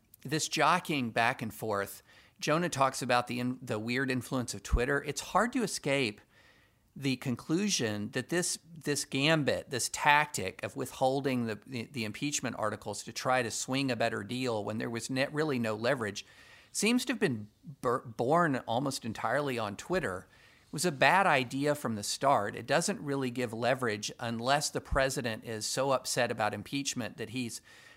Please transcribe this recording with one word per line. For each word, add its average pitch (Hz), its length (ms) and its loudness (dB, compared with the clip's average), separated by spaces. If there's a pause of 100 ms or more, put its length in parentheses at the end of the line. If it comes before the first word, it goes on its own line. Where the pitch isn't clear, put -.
(240)
this 151 240 -2
jockeying 151 640 2
back 120 320 2
and 107 100 -6
forth 101 480 -4 (440)
Jonah 160 240 4
talks 135 320 2
about 123 240 4
the 123 140 -4
in-, 127 200 -2
the 120 200 -4
weird 123 320 0
influence 127 420 -2
of 101 80 -10
Twitter. 139 460 2
It's 143 120 -6
hard 226 340 2
to 247 100 0
escape 139 580 0 (720)
the 135 200 -2
conclusion 127 960 -2
that 127 180 -4
this, 175 300 -2 (240)
this 143 200 0
gambit, 135 680 2
this 120 200 -2
tactic 147 720 2
of 113 120 -6
withholding 131 720 0
the, 107 180 -4
the, 127 260 -8
the 117 140 -4
impeachment 131 540 -4
articles 104 460 -4
to 113 60 -12
try 127 300 2
to 117 80 -2
swing 131 400 0
a 120 60 0
better 113 260 0
deal 117 420 -2
when 110 140 -4
there 123 140 -4
was 113 180 -6
ne-, 131 220 0
really 151 260 0
no 113 160 0
leverage, 113 500 0 (480)
seems 240 340 2
to 277 80 -2
have 220 60 -4
been 117 280 0 (340)
bur-, 127 220 0 (120)
born 143 520 4
almost 131 380 -2
entirely 120 520 -2
on 101 180 -2
Twitter. 113 520 -4 (400)
It - 40 -20
was 160 140 -2
a 180 60 4
bad 147 340 6
idea 139 480 2
from 123 220 -2
the 104 80 -6
start. 117 520 2
It 113 120 -8
doesn't 170 340 0
really 139 300 -2
give 123 220 -4
leverage 117 680 0
unless 120 500 0
the 131 120 -4
president 135 640 -2
is 110 200 -6
so 135 280 -2
upset 123 360 0
about 110 240 0
impeachment 123 640 -6
that 107 140 -8
he's 123 280 -6 (380)